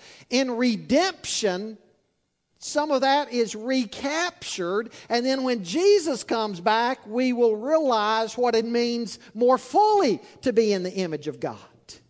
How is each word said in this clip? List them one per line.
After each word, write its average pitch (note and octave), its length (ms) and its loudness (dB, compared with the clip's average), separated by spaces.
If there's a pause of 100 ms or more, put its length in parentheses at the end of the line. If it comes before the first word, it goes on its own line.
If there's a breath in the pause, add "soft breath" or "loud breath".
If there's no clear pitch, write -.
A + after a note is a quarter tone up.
(300 loud breath)
In B3+ 220 0
redemption, A3 1300 0 (800)
some D4 320 -2
of C4 100 2
that C4+ 320 2
is A#3 220 -2
recaptured, A#3 1400 -4 (160 loud breath)
and A#3+ 180 0
then C4+ 160 0
when B3 220 -2
Jesus D#4+ 600 2
comes G#3+ 360 -4
back, A3+ 480 0
we B3 260 0
will A#3 220 2
realize A3+ 840 0
what B3 160 2
it A3+ 120 2
means A#3 520 -2 (160 loud breath)
more B3 240 4
fully G4 640 2 (200 loud breath)
to B3 120 0
be G#3+ 200 4
in F#3 100 -2
the F#3 100 -6
image D#3+ 340 -4
of C3 120 -8
God. B2 180 -8 (520)